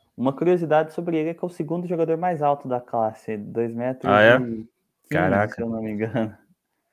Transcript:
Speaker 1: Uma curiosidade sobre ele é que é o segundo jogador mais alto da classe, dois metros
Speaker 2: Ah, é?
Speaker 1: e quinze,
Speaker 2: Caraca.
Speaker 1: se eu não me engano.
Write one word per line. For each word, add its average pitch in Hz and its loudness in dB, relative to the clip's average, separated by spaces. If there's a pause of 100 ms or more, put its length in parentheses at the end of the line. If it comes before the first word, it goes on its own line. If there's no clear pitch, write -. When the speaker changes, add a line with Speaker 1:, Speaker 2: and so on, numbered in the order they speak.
(140)
Speaker 1:
Uma 135 0
curiosidade 160 2
sobre 170 -4
ele 160 -2
é 165 -6
que - -12
é 180 -4
o 175 -10
segundo 175 -6
jogador 165 0
mais 175 -2
alto 143 0
da 123 -2
classe, 110 -4
dois 113 -4
metros 127 -2
Speaker 2:
Ah, 104 8
é? 113 8
Speaker 1:
e 131 0
quinze, 113 -6 (400)
Speaker 2:
Caraca. 98 2
Speaker 1:
se 120 -8
eu 117 -4
não 113 -6
me 110 -6
engano. 107 -4 (560)